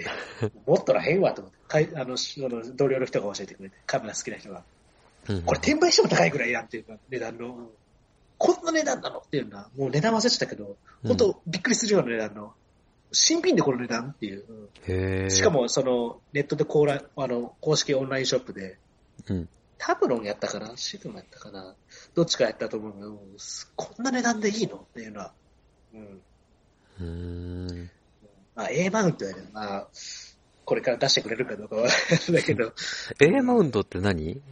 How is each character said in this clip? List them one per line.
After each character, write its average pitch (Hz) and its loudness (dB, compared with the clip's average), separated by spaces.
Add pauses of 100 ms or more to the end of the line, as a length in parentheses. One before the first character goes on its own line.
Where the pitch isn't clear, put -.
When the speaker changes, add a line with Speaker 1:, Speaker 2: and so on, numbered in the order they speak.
(240)
Speaker 1:
<laughs> - -6
Speaker 2:
持 - 6
っ - 2
と - 4
ら 107 4
へ 151 2
ん 190 4
わ 143 4
と - -8
思 - -16
っ - -20
て。 - -20
か 156 4
い-、 156 2
あ 131 -4
の、 123 -6
し-、 - -6
あ 131 0
の、 117 -6 (140)
同 139 4
僚 127 2
の 127 0
人 - -2
が 98 -6
教 101 -8
え - -14
て - -16
く - -20
れ 95 -14
て、 - -20 (100)
カ - -2
メ 110 -10
ラ 101 -10
好 - -6
き - -8
な 104 -10
人 - -16
が。 90 -14 (680)
Speaker 1:
う 104 0
ん - 0
う - 0
ん - -2
う - -6
ん。 85 -4
Speaker 2:
こ - 4
れ - -4
転 302 2
売 330 6
し - 6
て 440 8
も - 4
高 - 6
い 165 4
ぐ - -4
ら 117 0
い 120 0
や 120 -2
ん - -10
っ - -20
て - -12
い 110 -8
う - -18
か、 110 -16 (140)
値 127 -6
段 117 -8
の。 120 -12 (680)
こ 349 4
ん - -16
な 330 0
値 311 2
段 277 -2
な - -8
の - -12
っ - -18
て - -4
い - 0
う 113 -8
の 101 -16
は、 101 -16
も 135 -2
う 127 -2
値 143 2
段 220 4
忘 214 2
れ - 4
て - 0
た - -2
け - -10
ど、 101 -12 (260)
Speaker 1:
う 117 -4
ん。 - -2
Speaker 2:
ほ 104 6
ん - -2
と - 4
び 175 -4
っ - -18
く - 0
り 214 4
す 226 -2
る 208 4
よ 185 6
う - 2
な 120 -2
値 117 -2
段 107 -4
の。 107 -14 (580)
新 330 4
品 359 4
で 165 4
こ 135 4
の 123 0
値 120 -4
段 117 -4
っ 147 -12
て - -8
い 98 -8
う。 98 -14
う 113 -18
ん。 107 -18 (180)
Speaker 1:
へ 95 0
ー。 95 0
Speaker 2:
し 98 2
か - 6
も、 131 2
そ 139 0
の、 123 0 (120)
ネ 143 -2
ッ 143 -2
ト 156 -2
で 151 2
こ 151 2
う 147 6
ら-、 143 0 (140)
あ 135 -2
の、 120 -4
公 156 2
式 - 0
オ 131 2
ン 135 -4
ラ 135 -2
イ 135 0
ン 127 0
シ 131 0
ョ 127 4
ッ - -18
プ - -12
で、 95 -12 (500)
Speaker 1:
う 104 0
ん。 85 -4 (300)
Speaker 2:
タ - 0
ブ 359 2
ロ 123 2
ン 107 -10
や 104 -4
っ - -20
た - -6
か 101 -6
な？ 113 -14
シ - -10
グ - -14
マ 101 -14
や 92 -18
っ - -20
た - -20
か 104 -18
な？ 95 -16 (400)
ど 170 6
っ 165 6
ち - -2
か 131 4
や 110 2
っ - -10
た 113 -4
と 113 -6
思 107 -6
う - -14
け 98 -16
ど、 104 -14 (160)
す-、 - -16
こ - -6
ん 233 -8
な 254 0
値 247 0
段 233 2
で 214 2
い 214 0
い 185 0
の？ - -10
っ - -18 (100)
て 117 -14
い 110 -12
う 107 -14
の 104 -12
は。 95 -12 (600)
う 110 -20
ん。 101 -20 (800)
Speaker 1:
う - -6
ー - -6
ん。 87 -8 (640)
Speaker 2:
ま 110 -6
あ、 - -2
A 180 2
マ 214 2
ウ 185 6
ン 156 2
ト 110 -8
や 95 -6
け 92 -16
ど、 95 -18
ま 104 -6
あ、 - -12 (760)
こ - 0
れ 113 -2
か 127 0
ら - 0
出 139 2
し - 4
て 135 2
く 104 -8
れ 113 -2
る 123 -2
か 113 -8
ど 101 -12
う 107 -16
か 110 -4
は、 117 2 (220)
<laughs> 170 4
だ 156 4
け - 2
ど。 113 -2 (480)
Speaker 1:
A 202 8
マ 247 4
ウ 220 8
ン 139 0
ト 104 4
っ 95 2
て - -8
何？ 90 0 (120)